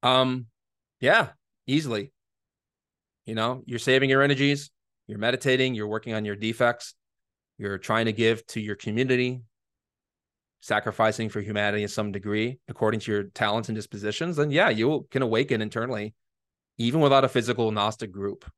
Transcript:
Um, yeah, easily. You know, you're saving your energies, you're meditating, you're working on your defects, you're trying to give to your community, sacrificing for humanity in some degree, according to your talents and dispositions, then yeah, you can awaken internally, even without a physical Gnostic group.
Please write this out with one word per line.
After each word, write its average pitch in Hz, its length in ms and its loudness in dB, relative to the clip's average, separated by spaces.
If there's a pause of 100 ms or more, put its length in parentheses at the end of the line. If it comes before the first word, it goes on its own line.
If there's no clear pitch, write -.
Um, 127 440 2 (520)
yeah, 165 300 4 (380)
easily. 131 440 -2 (1120)
You 110 100 -8
know, 120 320 -2
you're 120 120 -6
saving 135 300 4
your 135 140 4
energies, 143 480 0 (360)
you're 104 120 -12
meditating, 127 560 2
you're 107 120 -6
working 110 280 -6
on 107 100 -4
your 104 100 -4
defects, 113 600 -2 (640)
you're 98 200 -6
trying 113 280 0
to 110 80 -2
give 110 340 0
to - 120 -10
your 104 160 -8
community, 123 640 -2 (1200)
sacrificing 110 680 0
for 107 100 -6
humanity 104 440 -2
in 101 60 -4
some 104 220 -4
degree, 107 560 -4
according 110 340 -2
to 113 100 -6
your 104 140 -2
talents 107 440 -2
and 110 60 -4
dispositions, 107 600 -6
then 147 120 0
yeah, 170 200 4
you 123 420 0
can 135 100 0
awaken 117 400 0
internally, 110 540 -6 (640)
even 120 200 2
without 139 240 6
a 127 60 2
physical 117 420 0
Gnostic 107 400 -2
group. 98 320 -8 (140)